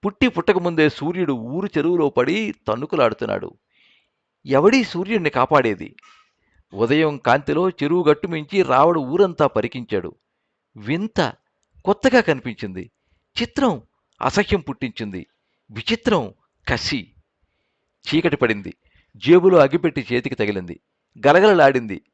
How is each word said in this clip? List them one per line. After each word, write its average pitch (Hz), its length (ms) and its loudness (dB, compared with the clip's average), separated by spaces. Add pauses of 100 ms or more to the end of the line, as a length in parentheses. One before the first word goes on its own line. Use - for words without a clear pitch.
పుట్టి 208 220 0
పుట్టకముందే 175 600 0
సూర్యుడు 165 440 -4
ఊరు 135 440 -6
చెరువులో 156 320 0
పడి 170 460 -2 (120)
తన్నుకులాడుతున్నాడు. 110 840 -2 (920)
ఎవడీ 180 380 2
సూర్యుడిని 190 460 -4
కాపాడేది? 127 680 0 (800)
ఉదయం 143 440 0
కాంతిలో 147 520 0
చెరువు 175 340 -2
గట్టు 151 240 0
మించి 165 340 -4
రావడు 156 380 2
ఊరంతా 156 480 0
పరికించాడు. 107 680 -6 (600)
వింత 151 560 -4 (520)
కొత్తగా 254 360 2
కనిపించింది. 113 680 -6 (520)
చిత్రం 233 400 -2 (400)
అసహ్యం 190 400 -2
పుట్టించింది. 110 640 -10 (440)
విచిత్రం 143 600 -4 (340)
కసి. 117 440 -6 (920)
చీకటి 156 300 0
పడింది. 107 400 -2 (400)
జేబులో 175 420 6
అగ్గిపెట్టి 135 560 2
చేతికి 127 220 -4
తగిలింది. 98 440 -4 (480)
గలగలలాడింది. 143 720 4 (120)